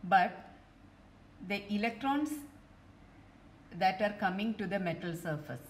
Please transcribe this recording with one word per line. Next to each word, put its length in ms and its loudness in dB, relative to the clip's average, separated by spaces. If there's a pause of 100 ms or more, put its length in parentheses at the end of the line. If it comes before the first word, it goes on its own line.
But 480 4 (960)
the 140 -2 (100)
electrons 600 0 (1500)
that 240 4
are 180 2
coming 360 0
to 100 -4
the 140 0
metal 360 -2
surface 540 -6